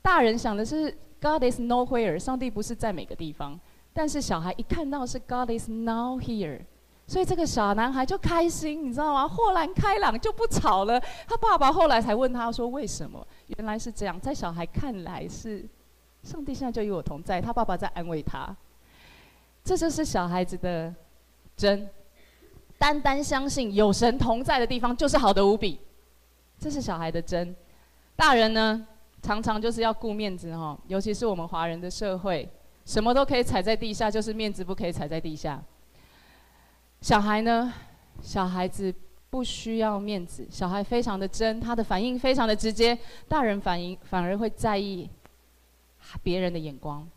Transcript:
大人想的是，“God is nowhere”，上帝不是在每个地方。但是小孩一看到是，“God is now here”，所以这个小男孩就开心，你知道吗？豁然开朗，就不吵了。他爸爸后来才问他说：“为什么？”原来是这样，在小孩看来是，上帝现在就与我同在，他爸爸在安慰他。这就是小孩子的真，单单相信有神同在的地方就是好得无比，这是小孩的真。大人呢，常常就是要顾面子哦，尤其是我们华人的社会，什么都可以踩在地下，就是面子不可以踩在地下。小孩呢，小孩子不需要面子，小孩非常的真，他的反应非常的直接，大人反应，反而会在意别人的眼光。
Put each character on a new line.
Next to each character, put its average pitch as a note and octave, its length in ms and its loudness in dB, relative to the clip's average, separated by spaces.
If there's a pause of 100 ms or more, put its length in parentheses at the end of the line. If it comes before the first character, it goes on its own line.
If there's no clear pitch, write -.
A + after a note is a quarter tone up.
大 F4 200 6
人 A3+ 160 4
想 A3 180 -2
的 G#3+ 100 -2
是， D4+ 260 -2 (280)
“God D4+ 240 2
is B3 160 2
nowhere”， A#3+ 600 2
上 C4 180 -2
帝 B3+ 120 -4
不 G#3 120 -6
是 A3+ 140 -6
在 A3 180 -2
每 - 120 -8
个 - 100 -12
地 D#3 180 -8
方。 D3 260 -10 (340)
但 D#4 140 0
是 D4 140 -2
小 F3 180 -2
孩 F3+ 180 -4
一 A#3 60 -4
看 E4+ 260 -2
到 C#4 160 -4
是， B3+ 140 -6
“God B3 300 -2
is A#3 200 -4
now A#3 500 -2
here”， G3+ 400 -4 (480)
所 F#4 140 0
以 F4+ 40 4
这 F#4 100 2
个 E4+ 100 2
小 G#3 280 2
男 A3+ 180 2
孩 C4 140 0
就 F#4+ 120 0
开 E4+ 300 2
心， D#4 400 -4
你 A#3+ 60 -4
知 C4 60 -2
道 D4+ 140 2
吗？ C4+ 140 4
豁 G4 260 2
然 F4 200 2
开 G4+ 260 4
朗， C4+ 200 2
就 A4 120 0
不 A4+ 140 0
吵 G3+ 400 4
了。 A#3 140 4 (280)
他 A4+ 100 0
爸 A4 200 6
爸 C#4 140 6
后 E4 160 6
来 A#3 140 6
才 G#3+ 120 2
问 B3+ 180 2
他 A#3 200 -2
说 A#3+ 180 -2
：“为 C4+ 160 -4
什 D#3+ 240 -8
么？” - 160 -14 (320)
原 A3 80 -8
来 G#3+ 140 -4
是 A3+ 120 -8
这 G#3 140 -4
样， F3+ 140 -4
在 C4+ 140 -4
小 F#3 180 -4
孩 E3+ 140 -4
看 G#3+ 380 -4
来 E3+ 240 -10
是， G#3 380 -10 (580)
上 D#4+ 200 -10
帝 C4+ 100 -6
现 B3+ 140 -4
在 A#3 40 -4
就 A3 120 -2
与 G#3 80 -2
我 F3 100 -4
同 D#3 220 -6
在， F#3 180 -2
他 A3+ 120 -4
爸 A#3 100 2
爸 F#3+ 140 0
在 F#3+ 120 -4
安 E3+ 180 -6
慰 D#3+ 140 -4
他。 C#3 340 -8 (1080)
这 F#4 120 2
就 - 140 2
是 D4+ 160 0
小 F3+ 220 0
孩 F3+ 180 0
子 F3+ 120 -6
的 E3+ 360 -4 (640)
真， G3+ 320 2 (880)
单 D4 220 4
单 C#4 240 2
相 C#4 260 0
信 A#3 240 -2
有 G#3 180 6
神 A3+ 280 4
同 A3+ 240 2
在 C#4+ 160 2
的 A#3 80 2
地 B3 120 0
方 A#3+ 160 2
就 D4 120 2
是 D4 100 4
好 A3 160 6
得 G3 100 6
无 G3+ 140 6
比， G3 220 -2 (800)
这 D4+ 100 -4
是 C#4+ 100 -2
小 F#3 200 -4
孩 E3 120 -2
的 E3 80 -2
真。 F3 360 -4 (600)
大 D4+ 200 6
人 A3 180 4
呢， A3 320 2 (360)
常 A#3 200 -2
常 A3 180 0
就 A3+ 120 0
是 A3+ 100 -4
要 A3+ 120 2
顾 A3 200 -4
面 G3+ 240 -4
子 E3+ 140 -10
哦， D#3+ 260 -8 (100)
尤 F#3+ 140 -2
其 G#3+ 120 -2
是 A#3 120 -2
我 G#3 80 2
们 E3+ 140 -4
华 E3+ 180 -4
人 E3 140 -4
的 F3+ 100 -8
社 F#3+ 280 -4
会， F3 300 -2 (380)
什 A3 180 2
么 A#3+ 80 4
都 C4+ 140 6
可 C4+ 120 2
以 B3 40 4
踩 A#3+ 200 2
在 A3 140 4
地 A3 160 -4
下， G#3+ 200 0
就 A3 100 0
是 A3 100 -4
面 G#3+ 220 -2
子 F#3 100 -6
不 F#3 120 -4
可 F#3 120 -2
以 F3 40 -2
踩 D#3 160 -4
在 D#3+ 120 -4
地 D#3 160 -6
下。 D3 240 -6 (1400)
小 A3 180 4
孩 G#3+ 220 2
呢， A#3 320 2 (480)
小 F#3+ 260 -2
孩 F3+ 200 -2
子 F#3+ 260 -4 (380)
不 B3+ 120 -4
需 A3+ 360 -4
要 G#3+ 200 0
面 G3+ 240 -4
子， - 280 -12
小 F3+ 180 -2
孩 G3+ 140 -2
非 A#3+ 180 0
常 G#3+ 180 -2
的 G3 80 -4
真， A3 320 0
他 A#3 160 -4
的 A3 80 0
反 G3 200 0
应 B3+ 160 -2
非 C4 160 4
常 A#3+ 120 4
的 G#3+ 80 4
直 A3 160 0
接， A#3 260 4 (300)
大 D4+ 140 2
人 G#3 180 2
反 F3 220 0
应， F3+ 220 -8
反 F3+ 200 -2
而 F#3+ 140 0
会 A3 140 0
在 G#3+ 260 0
意 G3 320 -4 (1120)
别 F3+ 180 0
人 F3+ 140 0
的 E3+ 60 -4
眼 D3+ 180 -8
光。 D3+ 280 -10 (120)